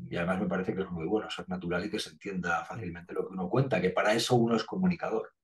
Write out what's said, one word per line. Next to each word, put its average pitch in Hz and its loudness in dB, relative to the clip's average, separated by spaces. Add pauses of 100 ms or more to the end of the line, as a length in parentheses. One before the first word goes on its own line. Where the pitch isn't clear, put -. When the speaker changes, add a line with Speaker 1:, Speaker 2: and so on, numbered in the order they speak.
(100)
Speaker 1:
y - -4
además 90 0
me 98 0
parece 92 0
que 92 0
es 90 -6
muy 82 -4
bueno 107 0
ser - -10
natural 90 -2
y 107 -6
que 104 -2
se - -8
entienda 87 -4
Speaker 2:
Mm. - -10
Speaker 1:
fácilmente 87 -10
lo - -2
que - -12
uno 92 -4
cuenta, - 2
que 92 4
para - 4
eso 113 2
uno 117 6
es 110 2
comunicador. 110 0 (140)